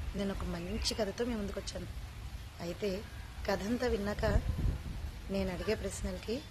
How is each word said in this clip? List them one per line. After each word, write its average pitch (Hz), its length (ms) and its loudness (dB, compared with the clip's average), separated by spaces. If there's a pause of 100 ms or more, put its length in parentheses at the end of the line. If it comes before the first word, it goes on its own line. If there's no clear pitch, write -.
(160)
నేను 196 180 2
ఒక 180 100 -2
మంచి 180 500 0
కథతో 214 320 2
మీ 240 100 0
ముందుకు 202 240 -2
వచ్చాను. - 280 -4 (720)
అయితే 185 440 -2 (460)
కథ 190 140 2
అంతా 240 240 2
విన్నాక 208 380 2 (1040)
నేను 190 220 2
అడిగే 175 220 2
ప్రశ్నలకి 196 760 -2